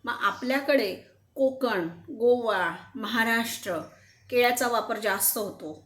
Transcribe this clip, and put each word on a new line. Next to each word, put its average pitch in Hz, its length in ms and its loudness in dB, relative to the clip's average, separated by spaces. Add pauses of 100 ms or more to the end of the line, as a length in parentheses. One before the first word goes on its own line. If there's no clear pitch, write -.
मग 233 180 -6
आपल्याकडे 254 720 0 (420)
कोकण, 247 520 0 (220)
गोवा, 226 540 2 (300)
महाराष्ट्र 226 840 -2 (520)
केळ्याचा 247 380 4
वापर 220 300 0
जास्त 208 400 0
होतो 175 340 -8 (140)